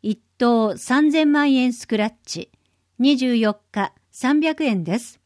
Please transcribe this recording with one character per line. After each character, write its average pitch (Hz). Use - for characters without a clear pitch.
一 208
等 226
三 294
千 302
万 294
円 254
ス -
ク 220
ラ 208
ッ -
チ、 -
二 269
十 247
四 214
日 202
三 285
百 311
円 202
で 175
す。 -